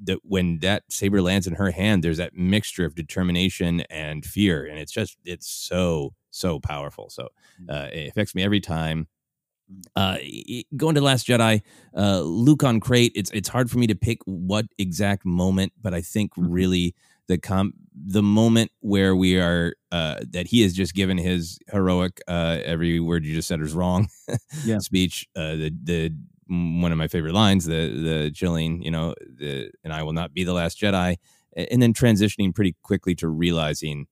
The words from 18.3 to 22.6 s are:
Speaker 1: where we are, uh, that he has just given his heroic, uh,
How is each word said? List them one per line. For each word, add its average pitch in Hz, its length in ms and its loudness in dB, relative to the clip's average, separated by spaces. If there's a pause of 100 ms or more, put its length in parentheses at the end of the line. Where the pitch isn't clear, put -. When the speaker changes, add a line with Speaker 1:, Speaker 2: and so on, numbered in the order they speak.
Speaker 1:
where 98 360 4
we 92 240 4
are, 85 340 0 (160)
uh, 78 300 -4 (100)
that 90 160 -4
he 117 160 4
has 90 120 4
just 92 200 -2
given 95 240 0
his 87 400 -2 (140)
heroic, 90 560 0
uh, 82 360 0